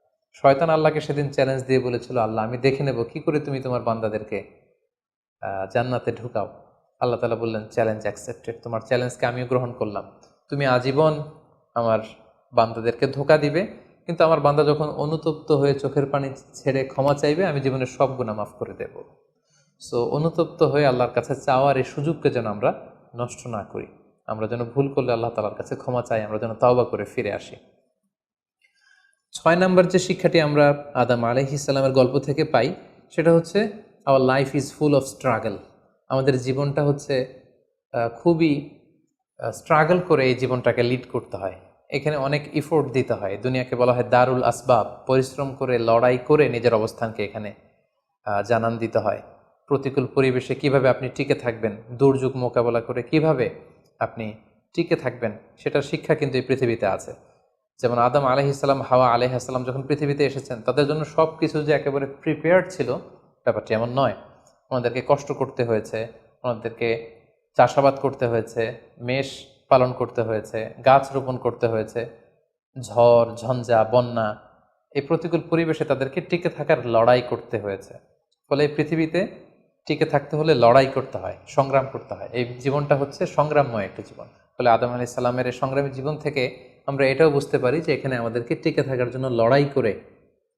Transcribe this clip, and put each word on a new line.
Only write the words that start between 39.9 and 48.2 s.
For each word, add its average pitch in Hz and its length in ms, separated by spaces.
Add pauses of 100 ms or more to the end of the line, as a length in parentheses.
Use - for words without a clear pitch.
করে 151 260
এই 127 80
জীবনটাকে 123 480
লিড 123 300
করতে 110 240
হয়। 92 180 (360)
এখানে 151 260
অনেক 143 380
এফোর্ট 143 380
দিতে 123 220
হয়। 101 280
দুনিয়াকে 127 340
বলা 123 160
হয় 120 120
দারুল 127 380
আসবাব, 120 640
পরিশ্রম 131 480
করে, 127 240
লড়াই 117 400
করে 151 300
নিজের 117 260
অবস্থানকে 110 500
এখানে, 104 300 (720)